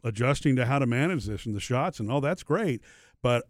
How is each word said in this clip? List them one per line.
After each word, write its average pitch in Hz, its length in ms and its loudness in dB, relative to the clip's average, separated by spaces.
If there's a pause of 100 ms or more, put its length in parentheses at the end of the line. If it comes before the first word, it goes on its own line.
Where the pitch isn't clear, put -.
adjusting 123 500 2
to 127 100 2
how 139 140 2
to 139 60 2
manage 131 400 0
this 104 200 -6
and 110 80 -4
the 101 60 -4
shots 131 400 -2
and 107 100 -4
all 139 120 0
that's 147 220 -2
great. 160 380 0 (400)
But 120 280 2